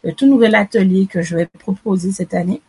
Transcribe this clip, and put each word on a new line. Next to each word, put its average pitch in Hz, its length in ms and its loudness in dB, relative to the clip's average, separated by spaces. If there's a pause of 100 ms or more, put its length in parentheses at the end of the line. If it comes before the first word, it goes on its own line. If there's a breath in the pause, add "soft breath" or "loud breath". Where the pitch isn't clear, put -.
le 170 100 -6
tout 269 140 0
nouvel 233 300 4
atelier 196 500 2
que 175 160 -4
je 170 140 -4
vais 170 100 -2
proposer 190 640 -6
cette 185 240 -6
année. 180 340 -4